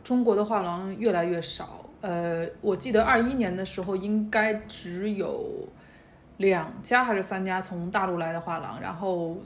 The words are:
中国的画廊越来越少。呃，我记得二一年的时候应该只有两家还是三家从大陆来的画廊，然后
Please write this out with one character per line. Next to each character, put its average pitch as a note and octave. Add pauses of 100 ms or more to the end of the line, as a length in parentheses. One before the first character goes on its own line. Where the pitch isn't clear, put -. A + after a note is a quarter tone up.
中 B3
国 A3
的 G#3
画 G#3+
廊 F#3
越 G#3+
来 E3+
越 E3+
少。 - (140)
呃， E3+ (140)
我 G#3
记 C4
得 G#3+
二 A#3
一 B3
年 G3+
的 F#3+
时 F#3
候 F#3+
应 G#3
该 A3
只 G3+
有 - (680)
两 F#3 (120)
家 B3
还 A#3
是 F#3+
三 F#3+
家 F#3
从 F3+
大 G3
陆 F3+
来 E3
的 E3
画 E3+
廊， -
然 F#3+
后 F3